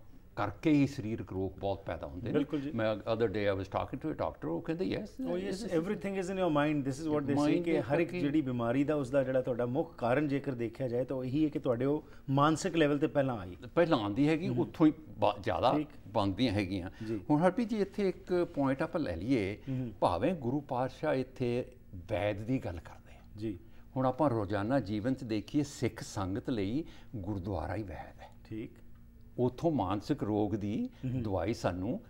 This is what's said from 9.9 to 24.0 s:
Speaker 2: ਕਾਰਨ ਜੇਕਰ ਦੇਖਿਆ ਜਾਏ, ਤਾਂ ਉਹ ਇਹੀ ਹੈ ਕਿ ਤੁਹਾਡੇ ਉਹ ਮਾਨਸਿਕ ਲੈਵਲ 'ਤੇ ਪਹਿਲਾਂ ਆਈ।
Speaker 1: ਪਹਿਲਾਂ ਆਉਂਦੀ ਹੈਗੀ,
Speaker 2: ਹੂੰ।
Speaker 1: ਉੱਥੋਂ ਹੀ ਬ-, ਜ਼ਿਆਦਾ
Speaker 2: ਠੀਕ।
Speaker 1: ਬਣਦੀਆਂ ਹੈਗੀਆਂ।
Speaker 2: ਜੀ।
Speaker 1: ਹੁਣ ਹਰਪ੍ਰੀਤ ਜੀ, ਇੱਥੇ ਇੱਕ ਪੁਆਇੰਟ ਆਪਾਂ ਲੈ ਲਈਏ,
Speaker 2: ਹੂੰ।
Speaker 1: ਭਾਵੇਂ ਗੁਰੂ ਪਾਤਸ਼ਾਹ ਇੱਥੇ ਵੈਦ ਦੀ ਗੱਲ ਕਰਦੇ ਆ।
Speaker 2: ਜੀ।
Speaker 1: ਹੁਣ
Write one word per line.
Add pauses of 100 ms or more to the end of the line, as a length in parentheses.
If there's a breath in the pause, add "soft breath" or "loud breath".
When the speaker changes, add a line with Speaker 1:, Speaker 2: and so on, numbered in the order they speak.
Speaker 2:
ਕਾਰਨ
ਜੇਕਰ
ਦੇਖਿਆ
ਜਾਏ,
ਤਾਂ
ਉਹ
ਇਹੀ
ਹੈ
ਕਿ
ਤੁਹਾਡੇ
ਉਹ (220 loud breath)
ਮਾਨਸਿਕ
ਲੈਵਲ
'ਤੇ
ਪਹਿਲਾਂ
ਆਈ। (200)
Speaker 1:
ਪਹਿਲਾਂ
ਆਉਂਦੀ
ਹੈਗੀ,
Speaker 2:
ਹੂੰ।
Speaker 1:
ਉੱਥੋਂ
ਹੀ (260)
ਬ-,
ਜ਼ਿਆਦਾ
Speaker 2:
ਠੀਕ। (200)
Speaker 1:
ਬਣਦੀਆਂ
ਹੈਗੀਆਂ।
Speaker 2:
ਜੀ। (100)
Speaker 1:
ਹੁਣ
ਹਰਪ੍ਰੀਤ
ਜੀ,
ਇੱਥੇ
ਇੱਕ
ਪੁਆਇੰਟ
ਆਪਾਂ
ਲੈ
ਲਈਏ, (120)
Speaker 2:
ਹੂੰ।
Speaker 1:
ਭਾਵੇਂ
ਗੁਰੂ
ਪਾਤਸ਼ਾਹ
ਇੱਥੇ (440)
ਵੈਦ
ਦੀ
ਗੱਲ
ਕਰਦੇ
ਆ।
Speaker 2:
ਜੀ। (360 loud breath)
Speaker 1:
ਹੁਣ